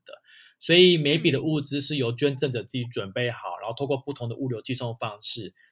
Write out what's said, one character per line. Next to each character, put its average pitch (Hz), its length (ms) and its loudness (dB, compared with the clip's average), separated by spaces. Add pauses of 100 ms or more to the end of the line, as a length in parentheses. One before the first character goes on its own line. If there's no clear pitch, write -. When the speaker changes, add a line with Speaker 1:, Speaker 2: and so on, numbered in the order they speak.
Speaker 1:
的， - 100 -20 (440)
所 - 160 2
以 180 240 10
每 147 160 4
一 165 40 4
笔 160 120 2
的 131 120 2
物 156 180 0
资 143 200 -4
是 151 160 -6
由 120 160 0
捐 139 240 0
赠 135 140 -2
者 117 140 -4
自 - 80 -20
己 123 120 -4
准 107 280 -8
备 123 180 -2
好， 113 80 -8
Speaker 2:
嗯。 90 240 -10
Speaker 1:
然 107 80 -6
后 120 80 -8
透 139 80 -4
过 135 120 0
不 139 160 -10
同 117 140 -6
的 143 60 -6
物 135 140 -6
流 113 140 -6
寄 131 120 -6
送 120 220 -6
方 107 260 -8
式， 107 320 -10 (180)